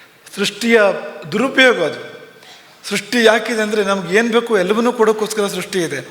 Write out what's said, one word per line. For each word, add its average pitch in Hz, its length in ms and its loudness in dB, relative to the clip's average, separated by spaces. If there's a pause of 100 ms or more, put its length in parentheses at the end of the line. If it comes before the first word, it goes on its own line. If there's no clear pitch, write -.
(360)
ಸೃಷ್ಟಿಯ 226 440 2 (520)
ದುರುಪಯೋಗ. 247 500 2
ಅದು - 340 -6 (720)
ಸೃಷ್ಟಿ 220 360 0
ಯಾಕಿದೆ 226 380 2
ಅಂದರೆ, 214 220 0
ನಮ್ಗೆ 190 320 0
ಏನು 233 240 2
ಬೇಕೋ 233 180 0
ಎಲ್ಲವನ್ನೂ 214 340 0
ಕೊಡೋಕ್ಕೋಸ್ಕರ 214 540 0
ಸೃಷ್ಟಿ 185 320 -6
ಇದೆ. 143 320 -4